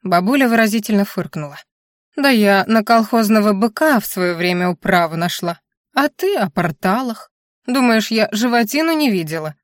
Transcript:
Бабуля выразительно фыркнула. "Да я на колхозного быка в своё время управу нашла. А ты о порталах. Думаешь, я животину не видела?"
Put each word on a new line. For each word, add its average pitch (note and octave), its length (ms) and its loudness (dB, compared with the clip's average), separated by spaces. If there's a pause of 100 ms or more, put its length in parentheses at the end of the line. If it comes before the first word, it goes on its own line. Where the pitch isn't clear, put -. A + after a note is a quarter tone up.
Бабуля G3+ 440 2
выразительно A3 580 0
фыркнула. D#3 520 -10 (580)
"Да C#4 140 0
я G3+ 380 4
на A3 160 2
колхозного A3 720 2
быка A#3 460 0
в - 60 -6
своё F3 300 -2
время F3+ 340 0
управу E3+ 460 0
нашла. E3+ 440 -4 (340)
А C#4+ 160 0
ты G4 260 -4
о G3 140 -2
порталах. G3 840 -4 (340)
Думаешь, B3 460 0
я A3 200 0
животину A#3+ 640 0
не D4+ 160 0
видела?" D#3+ 540 -4